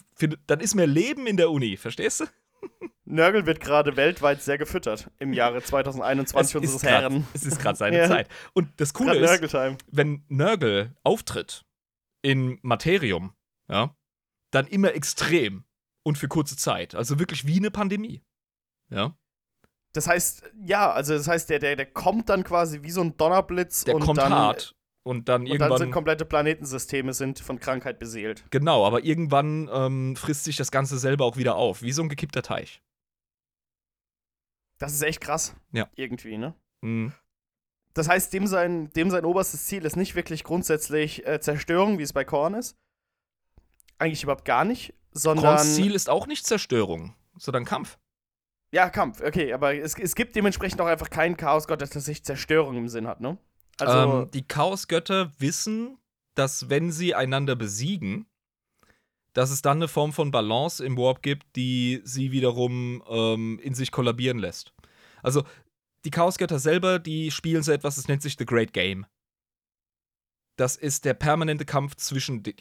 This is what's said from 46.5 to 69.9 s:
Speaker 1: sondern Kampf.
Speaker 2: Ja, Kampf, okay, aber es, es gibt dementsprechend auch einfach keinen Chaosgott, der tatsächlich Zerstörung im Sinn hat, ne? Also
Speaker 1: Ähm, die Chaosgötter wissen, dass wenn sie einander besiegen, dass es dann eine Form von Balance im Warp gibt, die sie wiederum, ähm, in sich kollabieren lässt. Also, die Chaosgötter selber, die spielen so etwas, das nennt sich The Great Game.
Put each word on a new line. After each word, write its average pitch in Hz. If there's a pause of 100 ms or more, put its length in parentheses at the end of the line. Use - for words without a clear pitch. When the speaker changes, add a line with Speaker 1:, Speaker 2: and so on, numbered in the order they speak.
Speaker 1:
sondern 123
Kampf. - (720)
Speaker 2:
Ja, 175
Kampf, 175
okay, 147
aber 139
es, 151
es 185
gibt 233
dementsprechend 196
auch 170
einfach 160
keinen 165
Chaosgott, 156
der 139
tatsächlich 147
Zerstörung 143
im 120
Sinn 117
hat, 117
ne? 147 (420)
Also 127
Speaker 1:
Ähm, -
die 135
Chaosgötter 175
wissen, 220 (360)
dass 135
wenn 160
sie 170
einander 135
besiegen, 120 (1080)
dass 131
es 135
dann 143
eine 160
Form 151
von 147
Balance 127
im 127
Warp 127
gibt, 143
die 127
sie 131
wiederum, 123
ähm, 113
in 135
sich 127
kollabieren 123
lässt. - (480)
Also, 143 (640)
die 147
Chaosgötter 170
selber, 180
die 156
spielen 160
so 151
etwas, 143
das 135
nennt 143
sich 143
The 123
Great 113
Game. 95 (1500)